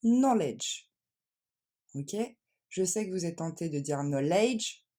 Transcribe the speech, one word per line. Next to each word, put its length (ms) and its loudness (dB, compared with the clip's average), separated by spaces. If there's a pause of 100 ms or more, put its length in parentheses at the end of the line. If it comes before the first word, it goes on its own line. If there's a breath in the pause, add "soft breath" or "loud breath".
Knowledge. 880 2 (1040)
Ok? 220 -8 (520)
Je 160 -2
sais 220 -2
que 60 -8
vous 120 -4
êtes 120 -4
tenté 320 -6
de 120 -2
dire 220 -2
knowledge. 800 0 (140)